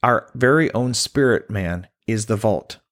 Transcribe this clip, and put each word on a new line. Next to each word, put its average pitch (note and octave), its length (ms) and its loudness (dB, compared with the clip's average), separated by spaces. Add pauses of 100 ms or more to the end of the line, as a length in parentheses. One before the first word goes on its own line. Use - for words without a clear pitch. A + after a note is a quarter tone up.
Our A#2+ 320 0
very C3+ 400 2
own B2 200 -2
spirit B2 560 0
man F2+ 380 -4 (200)
is G#2+ 200 -4
the A2 100 -2
vault. F#2+ 400 -4 (140)